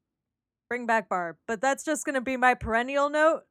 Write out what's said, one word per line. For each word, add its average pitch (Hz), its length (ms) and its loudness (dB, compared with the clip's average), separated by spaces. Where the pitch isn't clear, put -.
"Bring 240 160 -6
back 226 240 0
Barb." 170 260 -4
But 226 140 -6
that's 269 240 0
just 302 220 -2
gonna 277 160 -2
be 262 160 -4
my 247 160 6
perennial 262 560 -2
note. 302 400 2